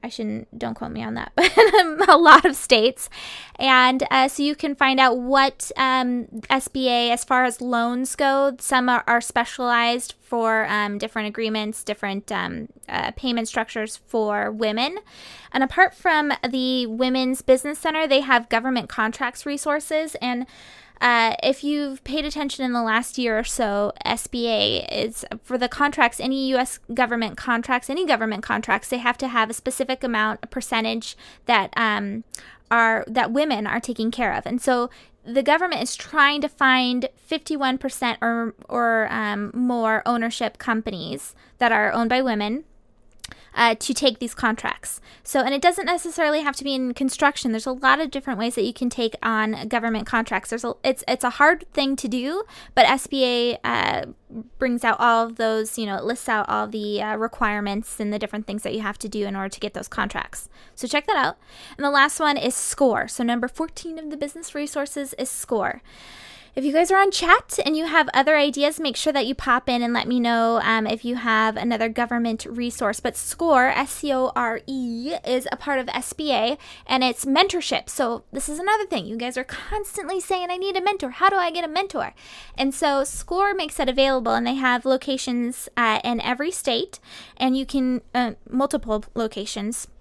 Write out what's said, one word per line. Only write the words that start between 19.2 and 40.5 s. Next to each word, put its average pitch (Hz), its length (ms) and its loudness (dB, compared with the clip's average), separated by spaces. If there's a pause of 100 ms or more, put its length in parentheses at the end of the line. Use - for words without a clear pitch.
resources. 302 720 -2
And, 247 280 -4 (560)
uh, 233 420 4
if 269 220 0
you've 285 400 -2
paid 285 200 -2
attention 285 400 -4
in 247 80 -2
the 240 100 0
last 226 360 0
year 226 200 0
or 233 60 -2
so, 208 480 0 (120)
S 226 220 -2
B 233 220 -4
A 208 420 0
is, 220 340 -4 (180)
for 254 160 -4
the 247 100 0
contracts, 285 520 2
any 269 280 -2
U 262 80 2
S 254 220 -2 (160)
government 233 420 0
contracts, 247 540 -2
any 339 160 -2
government 220 360 0
contracts, 220 460 -2
they 254 100 -2
have 240 200 0
to 262 100 -4
have 226 220 0
a - 20 -8
specific 262 520 -4
amount, 220 380 -2
a - 40 -16
percentage 226 720 -4 (300)
that, 214 300 2
um, 214 460 -2 (480)
are, 226 380 4
that 226 240 0
women 254 340 0
are 240 140 -2
taking 226 320 -4
care 220 200 -2
of. - 140 -4
And 247 160 -4
so 247 260 2 (380)
the 247 160 0
government 330 400 2
is - 140 -6
trying 294 440 2
to 285 80 -2
find 254 680 2
fifty-one 285 600 -2
percent 262 460 -4
or, 233 320 0 (140)
or, 226 420 2
um, 208 420 -4
more 233 540 2
ownership 233 520 -2